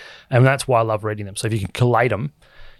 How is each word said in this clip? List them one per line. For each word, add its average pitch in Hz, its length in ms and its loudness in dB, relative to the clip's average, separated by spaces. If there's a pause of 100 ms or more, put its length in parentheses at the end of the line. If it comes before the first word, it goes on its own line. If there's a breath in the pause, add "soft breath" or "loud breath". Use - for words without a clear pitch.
(300 loud breath)
And 127 140 6
that's 135 240 2
why 120 120 4
I - 20 2
love 110 220 -2
reading 104 220 -6
them. 95 100 -14
So - 100 -6
if 110 80 -2
you 110 60 -2
can 98 80 -6
collate 120 420 2
them, 110 220 -4 (480 soft breath)